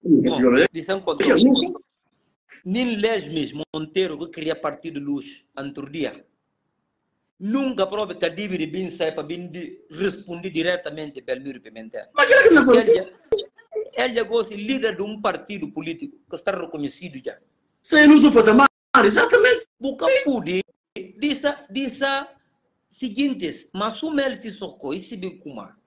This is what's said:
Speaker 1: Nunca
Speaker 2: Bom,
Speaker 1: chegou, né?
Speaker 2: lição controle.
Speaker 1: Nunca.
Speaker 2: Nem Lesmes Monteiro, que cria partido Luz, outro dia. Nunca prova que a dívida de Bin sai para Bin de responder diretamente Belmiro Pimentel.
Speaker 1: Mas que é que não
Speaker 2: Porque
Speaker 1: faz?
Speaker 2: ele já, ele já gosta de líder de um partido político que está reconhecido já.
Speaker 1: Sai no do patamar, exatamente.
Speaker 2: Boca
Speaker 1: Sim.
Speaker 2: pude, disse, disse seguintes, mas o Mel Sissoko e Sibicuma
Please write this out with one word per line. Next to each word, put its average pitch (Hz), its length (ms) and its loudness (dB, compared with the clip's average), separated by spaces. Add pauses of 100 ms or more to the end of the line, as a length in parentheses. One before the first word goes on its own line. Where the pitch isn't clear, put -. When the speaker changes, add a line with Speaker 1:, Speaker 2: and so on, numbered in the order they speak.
Speaker 1:
Nunca 165 280 4
Speaker 2:
Bom, 156 60 -2
Speaker 1:
chegou, 247 160 2
né? 156 200 4
Speaker 2:
lição 190 280 -6
controle. - 440 2
Speaker 1:
Nunca. - 360 2 (840)
Speaker 2:
Nem 233 300 -2
Lesmes 165 560 -4 (220)
Monteiro, 156 440 -4
que 165 100 -12
cria 160 280 -6
partido 151 440 -10
Luz, 143 440 -10 (120)
outro 143 340 -14
dia. 143 360 -8 (1120)
Nunca 226 460 -2
prova 196 280 -6
que 180 100 -6
a 170 40 -2
dívida 185 360 -8
de - 60 -8
Bin 180 200 -8
sai 160 220 -6
para 160 100 -10
Bin 175 280 -12
de 170 300 -16 (100)
responder 180 600 -8
diretamente 156 720 -6
Belmiro 127 380 -10
Pimentel. 113 540 -16
Speaker 1:
Mas - 120 2
que - 80 6
é 523 80 8
que - 120 10
não 277 100 6
Speaker 2:
Porque 247 160 8
Speaker 1:
faz? - 160 2
Speaker 2:
ele - 100 -4 (920)
já, 240 80 0
ele 254 100 -4
já 233 100 -2
gosta 220 300 -4
de 202 80 -10
líder 226 340 -4
de 190 60 -8
um 214 180 -10
partido 185 520 -6
político 160 440 -12 (120)
que - 80 -12
está - 160 -6
reconhecido 160 720 -10
já. - 140 -12 (440)
Speaker 1:
Sai 302 240 6
no 294 140 10
do 294 100 8
patamar, 226 380 6 (340)
exatamente. 466 640 4 (140)
Speaker 2:
Boca - 260 -4
Speaker 1:
Sim. 523 180 2
Speaker 2:
pude, 190 380 -4 (560)
disse, 285 280 -4 (240)
disse 262 340 -6 (840)
seguintes, 214 840 -6
mas 214 300 -6
o 311 80 -6
Mel 269 260 -2
Sissoko 185 580 -12
e 190 80 -8
Sibicuma 165 720 -14 (100)